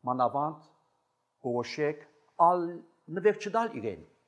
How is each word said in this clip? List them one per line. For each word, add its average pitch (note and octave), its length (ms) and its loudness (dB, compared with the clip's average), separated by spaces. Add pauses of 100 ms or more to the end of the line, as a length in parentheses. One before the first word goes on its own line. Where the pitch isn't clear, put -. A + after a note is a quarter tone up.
մանավանդ C3 640 0 (760)
կորոշեք C#3 600 -2 (360)
ալ F3 280 6 (400)
նվեր F#3+ 320 2
չտալ A3+ 360 -2
իրեն։ G2 280 -6 (240)